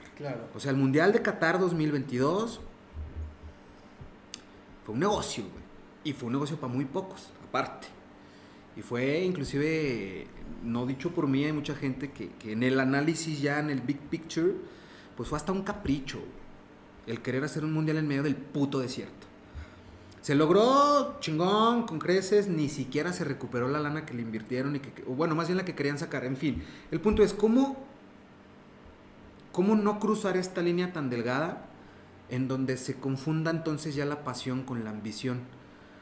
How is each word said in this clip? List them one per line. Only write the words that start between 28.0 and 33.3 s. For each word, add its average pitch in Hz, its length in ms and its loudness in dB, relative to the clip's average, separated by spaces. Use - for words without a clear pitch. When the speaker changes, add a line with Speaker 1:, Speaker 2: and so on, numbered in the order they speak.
Speaker 2:
cómo 202 240 4
no 208 220 2
cruzar 208 380 2
esta 185 260 -2
línea 175 300 2
tan 147 180 -2
delgada 123 560 -2
en 127 200 -2
donde 131 280 0
se 131 180 -4
confunda 156 560 0